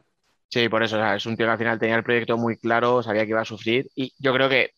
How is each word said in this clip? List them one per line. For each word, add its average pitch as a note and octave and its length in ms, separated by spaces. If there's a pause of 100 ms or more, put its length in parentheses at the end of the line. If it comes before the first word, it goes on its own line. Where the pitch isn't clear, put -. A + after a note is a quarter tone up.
(480)
Sí, A#2 200
por A2 160
eso, A2 120
o G#2+ 40
sea, G#2 160
es G#2 100
un A2+ 100
tío A2+ 100
que A2+ 60
al A2 60
final A2+ 220
tenía A2+ 160
el A2+ 80
proyecto A#2 340
muy A#2 200
claro, A#2 440
sabía A2 220
que G#2 60
iba A2 100
a A2+ 40
sufrir, A2+ 520
y C3 220
yo C3 140
creo C3 160
que C3 300